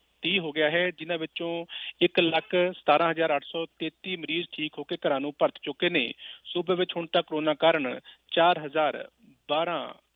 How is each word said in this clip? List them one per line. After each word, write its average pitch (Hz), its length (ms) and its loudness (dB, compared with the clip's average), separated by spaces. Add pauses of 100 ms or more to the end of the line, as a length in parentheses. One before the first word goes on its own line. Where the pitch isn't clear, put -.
(220)
ਤੀਹ 185 180 0
ਹੋ 160 120 -6
ਗਿਆ 151 180 2
ਹੈ, 175 200 0
ਜਿਨ੍ਹਾਂ 165 280 -6
ਵਿੱਚੋਂ 170 480 -6 (340)
ਇੱਕ 175 200 2
ਲੱਖ 160 340 2 (220)
ਸਤਾਰਾਂ 160 340 4
ਹਜ਼ਾਰ 160 260 0
ਅੱਠ 139 80 -4
ਸੌ 165 220 -6 (120)
ਤੇਤੀ 180 380 -6
ਮਰੀਜ਼ 160 360 -4
ਠੀਕ - 260 -8
ਹੋ 147 60 -6
ਕੇ 175 120 -6
ਘਰਾਂ 147 240 0
ਨੂੰ 143 180 -4
ਪਰਤ 151 240 2
ਚੁੱਕੇ 165 260 0
ਨੇ। 147 240 0 (320)
ਸੂਬੇ 175 300 -2
ਵਿੱਚ 180 220 -2
ਹੁਣ 170 100 -6
ਤੱਕ 170 200 0
ਕੋਰੋਨਾ 156 280 0
ਕਾਰਨ 139 460 2 (300)
ਚਾਰ 170 280 4
ਹਜ਼ਾਰ 143 500 -2 (400)
ਬਾਰਾਂ 151 460 -2 (220)